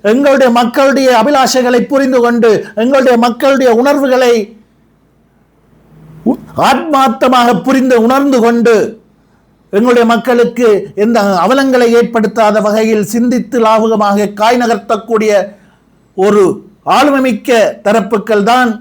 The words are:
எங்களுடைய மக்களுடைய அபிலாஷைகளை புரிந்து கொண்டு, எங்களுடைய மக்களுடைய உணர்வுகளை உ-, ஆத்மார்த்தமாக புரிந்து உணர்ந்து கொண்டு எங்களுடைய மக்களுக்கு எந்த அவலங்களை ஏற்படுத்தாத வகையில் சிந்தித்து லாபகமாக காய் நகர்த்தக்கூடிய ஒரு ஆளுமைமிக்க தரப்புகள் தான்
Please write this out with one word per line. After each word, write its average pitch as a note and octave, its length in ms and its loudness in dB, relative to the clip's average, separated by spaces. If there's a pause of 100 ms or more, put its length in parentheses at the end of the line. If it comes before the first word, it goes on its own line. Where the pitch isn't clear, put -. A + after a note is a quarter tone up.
(120)
எங்களுடைய C4+ 400 2
மக்களுடைய C4 580 0 (120)
அபிலாஷைகளை B3+ 600 0 (100)
புரிந்து C4+ 280 0
கொண்டு, A#3+ 320 2 (240)
எங்களுடைய B3+ 420 0
மக்களுடைய B3 540 0 (100)
உணர்வுகளை C4 520 0 (2000)
உ-, - 100 -4 (300)
ஆத்மார்த்தமாக C4 920 0
புரிந்து B3+ 400 0
உணர்ந்து C4+ 380 0
கொண்டு A#3 360 2 (1000)
எங்களுடைய A#3+ 320 2
மக்களுக்கு A#3 920 0
எந்த A3 260 0
அவலங்களை A#3+ 680 0 (100)
ஏற்படுத்தாத A3 640 0
வகையில் G#3+ 440 0
சிந்தித்து A#3+ 540 -2
லாபகமாக G#3+ 760 0
காய் A#3 280 0
நகர்த்தக்கூடிய A3 680 -2 (840)
ஒரு G3+ 260 2 (420)
ஆளுமைமிக்க C4 640 0 (340)
தரப்புகள் G#3 600 -2
தான் A#3+ 260 0 (120)